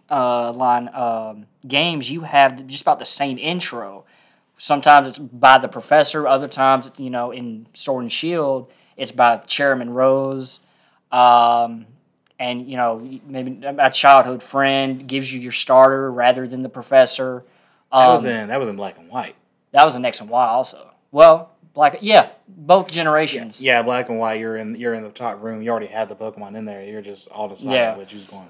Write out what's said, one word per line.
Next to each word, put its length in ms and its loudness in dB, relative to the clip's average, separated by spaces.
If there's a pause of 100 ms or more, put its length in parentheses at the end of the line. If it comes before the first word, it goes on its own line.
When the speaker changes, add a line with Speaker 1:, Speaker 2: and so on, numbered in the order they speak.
Speaker 1:
uh, 440 -2
line, 420 -2
um, 520 -8 (200)
games, 420 -4
you 120 -10
have 480 2
just 140 -14
about 180 0
the 40 -12
same 320 -8
intro. 680 -10 (540)
Sometimes 500 6
it's 100 -14
by 400 6
the 80 0
professor, 640 0
other 180 2
times, 420 0 (100)
you 120 -10
know, 220 -6
in 420 -14
Sword 300 -6
and 80 -10
Shield, 580 -4 (260)
it's 140 -10
by 280 2
Chairman 520 -2
Rose. 680 -2 (500)
Um, 760 4 (520)
and, 320 -8
you 60 -10
know, 500 -4
maybe 400 -10
a 240 0
childhood 540 4
friend 640 -2
gives 240 -8
you 80 -12
your 100 -12
starter 640 4
rather 340 0
than 160 -10
the 60 -10
professor. 760 0 (500)
Speaker 2:
That 160 6
was 180 4
Speaker 1:
Um, 60 -2
Speaker 2:
in, 160 -6
that 120 -6
was 80 -4
in 80 -10
black 220 -12
and 100 -20
white. 280 -12 (360)
Speaker 1:
That 120 6
was 100 2
in 100 -8
X 160 -6
and 80 -18
Y 180 0
also. 440 -6 (220)
Well, 380 6 (240)
black, 260 -2
yeah, 300 2 (180)
both 420 0
Speaker 2:
Yeah, 40 -16
Speaker 1:
generations. 680 -4
Speaker 2:
yeah, 220 0
black 260 -4
and 100 -6
white. 220 -4
You're 160 -8
in, 180 -10
you're 200 -6
in 80 -10
the 80 -16
top 320 -10
room. 200 -10
You 80 -6
already 160 -4
had 220 -8
the 80 -16
Pokemon 400 -14
in 80 -12
there. 180 -14
You're 200 -14
just 260 -20
all 200 -12
decided 260 -10
Speaker 1:
Yeah. 220 -2
Speaker 2:
which 160 -18
who's 120 -20
going 260 -20